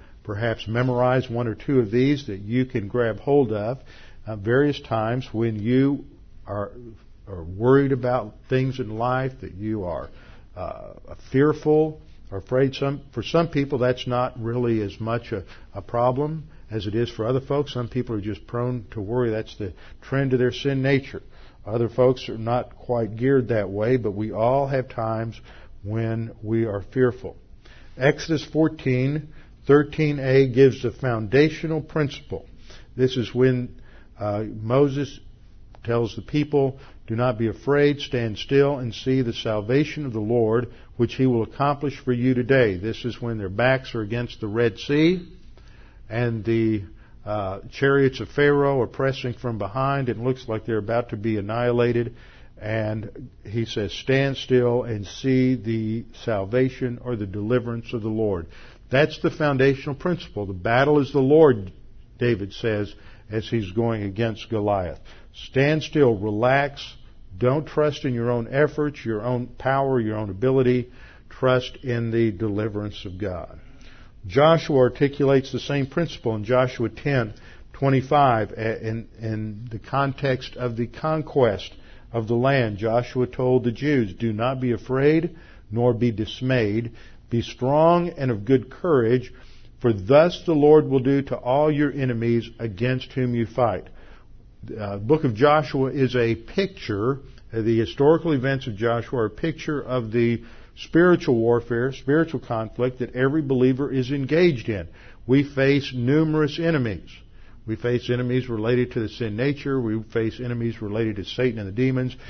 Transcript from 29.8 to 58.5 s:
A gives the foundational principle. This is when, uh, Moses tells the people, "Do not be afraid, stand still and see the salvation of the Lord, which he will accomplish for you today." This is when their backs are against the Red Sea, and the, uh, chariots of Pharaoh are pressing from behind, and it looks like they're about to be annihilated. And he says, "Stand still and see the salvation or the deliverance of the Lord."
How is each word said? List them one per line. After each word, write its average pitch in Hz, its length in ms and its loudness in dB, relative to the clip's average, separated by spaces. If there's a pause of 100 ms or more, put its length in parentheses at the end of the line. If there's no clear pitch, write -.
A 135 300 4
gives 123 340 6
the 120 80 -2
foundational 139 920 0
principle. - 640 -4 (500)
This 127 220 2
is 113 180 -2
when, 123 460 2 (380)
uh, 104 260 -4
Moses 131 760 0 (640)
tells 117 320 0
the 101 60 -8
people, 147 560 0 (280)
"Do 113 100 -4
not 120 220 0
be 113 100 0
afraid, 143 520 2
stand 113 360 -4
still 139 420 2
and 120 160 -6
see 131 280 0
the 117 100 -2
salvation 123 720 -2
of 127 80 -6
the 110 80 -4
Lord, 117 480 2 (280)
which 117 180 0
he 131 120 2
will 117 180 2
accomplish 139 540 -2
for - 140 -2
you 123 220 2
today." 120 420 4
This 107 280 -6
is 117 180 -8
when 117 160 -4
their 98 100 -6
backs 127 460 0
are 113 80 -4
against 117 380 -6
the 110 80 -6
Red 113 300 0
Sea, 160 480 0 (800)
and 117 360 -2
the, 113 380 2 (440)
uh, 101 340 -4 (100)
chariots 139 500 2
of 101 100 -10
Pharaoh 143 500 4
are 107 60 2
pressing 131 480 -4
from 117 240 -6
behind, 131 500 -2
and 107 120 -4
it 117 40 -6
looks 131 240 -4
like 110 160 -4
they're 113 140 -2
about 113 320 -2
to 113 60 -6
be 107 200 -2
annihilated. 120 800 0 (460)
And 110 680 -6 (160)
he 113 220 -4
says, 101 260 -4
"Stand 135 460 0
still 123 440 2
and 107 240 -6
see 131 480 2
the 110 520 -4 (180)
salvation 120 800 -2
or 123 100 -6
the 104 120 -6
deliverance 113 640 -4
of 117 100 -6
the 110 60 -4
Lord." 104 380 -2 (440)